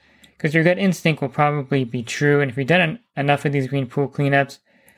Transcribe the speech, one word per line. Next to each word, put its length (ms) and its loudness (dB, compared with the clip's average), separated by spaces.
'cause 160 -4
your 100 2
gut 140 2
instinct 420 0
will 80 -2
probably 560 0
be 180 -6
true. 380 2
And 100 -2
if 60 -10
you've 100 -4
done 140 2
en-, 180 -2
enough 280 0
of 80 0
these 140 -2
green 200 -4
pool 220 -4
cleanups, 500 0